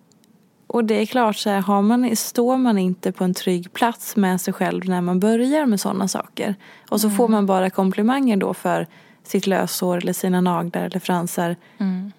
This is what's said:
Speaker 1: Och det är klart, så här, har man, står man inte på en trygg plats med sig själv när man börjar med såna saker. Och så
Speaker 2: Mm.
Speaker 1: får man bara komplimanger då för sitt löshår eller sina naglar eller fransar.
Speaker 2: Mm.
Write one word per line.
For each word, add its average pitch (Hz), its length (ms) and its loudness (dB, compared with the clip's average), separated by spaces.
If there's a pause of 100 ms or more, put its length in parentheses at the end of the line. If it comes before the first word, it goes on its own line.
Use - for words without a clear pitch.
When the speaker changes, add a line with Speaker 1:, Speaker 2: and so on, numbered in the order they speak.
(680)
Speaker 1:
Och 233 180 0
det 214 100 0
är 208 120 0
klart, 220 300 0
så - 140 -2
här, 196 100 2
har 196 220 2
man, 233 340 2
står 247 400 0
man 240 220 4
inte 185 340 -2
på 185 120 -2
en 180 100 2
trygg 180 380 -4
plats - 440 -2
med 185 240 2
sig 190 140 -4
själv 180 340 -2
när 180 120 0
man 180 200 0
börjar 254 460 2
med 208 140 2
såna 190 280 -2
saker. - 460 -4 (340)
Och 214 120 0
så 214 60 2
Speaker 2:
Mm. 208 100 0
Speaker 1:
får 233 120 4
man 214 180 2
bara 190 240 2
komplimanger 214 680 2
då - 180 0
för 170 320 -2 (380)
sitt - 220 -2
löshår 180 500 0
eller 175 160 -4
sina 180 280 0
naglar 175 420 -2
eller 175 180 -6
fransar. 175 560 -2 (220)
Speaker 2:
Mm. 190 400 -4